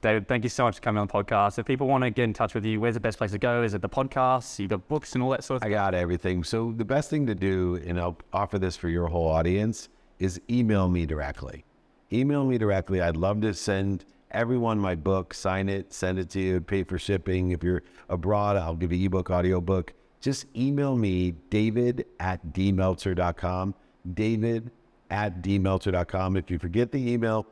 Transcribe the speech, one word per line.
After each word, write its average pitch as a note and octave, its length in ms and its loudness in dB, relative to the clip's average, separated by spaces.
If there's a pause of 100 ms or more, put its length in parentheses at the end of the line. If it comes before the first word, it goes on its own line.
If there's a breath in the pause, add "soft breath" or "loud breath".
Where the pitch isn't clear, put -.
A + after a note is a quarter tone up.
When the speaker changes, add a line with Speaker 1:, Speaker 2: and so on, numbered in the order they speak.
Speaker 1:
David, G#2+ 240 2
thank A#2+ 160 0
you A#2 80 -2
so C3 140 0
much A2 120 2
for - 60 -18
coming G#2+ 180 0
on G#2 60 0
the - 60 -8
podcast. G2+ 480 2
If A2 60 -6
people C3+ 200 0
wanna B2+ 240 2
get B2 140 0
in A2+ 100 0
touch A2 200 -2
with G#2 120 -2
you, A2 140 0
where's A#2 140 0
the A2 60 -4
best - 180 -2
place G#2 140 -2
to G2+ 60 -4
go? A#2+ 240 2
Is A2 100 0
it G2+ 100 -4
the G#2 60 -4
podcast? C3 680 0
You've G2+ 120 -4
got G2 180 -4
books - 260 -6
and B2+ 80 0
all B2+ 80 0
that - 140 -2
sort B2+ 180 -4
of - 0 -
Speaker 2:
I A2 80 -2
Speaker 1:
stuff? G#2+ 80 2
Speaker 2:
got G2 160 2
everything. F2+ 500 0
So A#2 320 -2
the A2+ 80 -2
best C3+ 240 0
thing D3+ 180 0
to A2 100 0
do, F2+ 500 0
and F2 140 -2
I'll F2 180 -4 (140)
offer G2 260 -2
this F#2 180 -2
for F2 120 -4
your E2+ 180 0
whole E2 220 0
audience, F2+ 600 2 (300 soft breath)
is F#2 220 -2 (100)
email A2 380 4
me F2 180 2
directly. D2 580 -8 (480)
Email C#3 320 2
me B2+ 140 2
directly. F#2+ 420 2
I'd E2+ 160 2
love G2 260 2
to G#2+ 120 2
send G2 500 0 (280 soft breath)
everyone A#2 460 0
my F#2+ 180 0
book, F#2 380 0
sign F#2+ 340 -2
it, G2 240 -4
send F#2 260 -2
it F2+ 120 -4
to G2 100 -4
you, F#2 200 2
pay F#2+ 220 -2
for F2 160 -4
shipping. F#2 540 0
If E2+ 100 -4
you're F2 200 0 (260 loud breath)
abroad, G2+ 480 0
I'll E2 200 -2
give F2 160 -2
you F#2 140 2
ebook, F#2 240 -2
audiobook. F2+ 640 2 (280 soft breath)
Just C3+ 260 -4 (100)
email C#3 400 0
me, F2+ 380 2 (140)
david A2+ 580 2 (120)
at F2 340 -4
d G2 200 2
meltzer F#2 420 2
dot F2 220 0
com. F#2 380 -4 (400 soft breath)
David A2+ 560 0 (400)
at F#2 320 -4
d G2 160 2
meltzer F#2+ 320 2
dot F2 180 2
com. F#2 280 0
If - 140 -2
you F2+ 80 0
forget G2+ 340 0
the B2+ 200 0
email A2+ 400 0